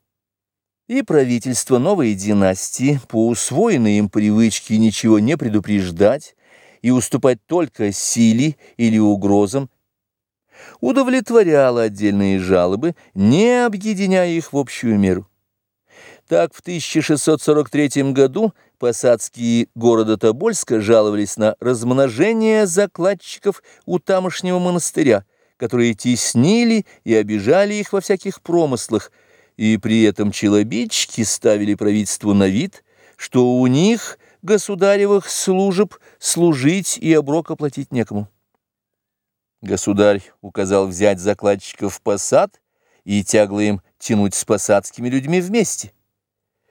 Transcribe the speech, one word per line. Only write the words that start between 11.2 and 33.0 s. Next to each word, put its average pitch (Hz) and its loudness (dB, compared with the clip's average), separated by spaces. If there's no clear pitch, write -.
отдельные 101 0
жалобы, 92 0
не 202 2
объединяя 190 -2
их 165 -6
в 139 -2
общую 120 -2
меру. 95 0
Так, 170 0
в - -20
тысяча 160 -4
шестьсот 151 0
сорок 151 0
третьем 139 0
году 139 2
посадские 117 0
города 113 2
Тобольска 123 -2
жаловались 104 2
на 107 0
размножение 139 0
закладчиков 190 -4
у 175 -4
тамошнего 185 -2
монастыря, 160 0
которые 117 0
теснили 190 0
и 113 2
обижали 110 2
их 208 -8
во 196 -2
всяких 196 -6
промыслах, 143 -2
и 110 0
при 113 0
этом 104 0
челобитчики 110 -2
ставили 104 0
правительству 104 -2
на 98 4
вид, 131 -4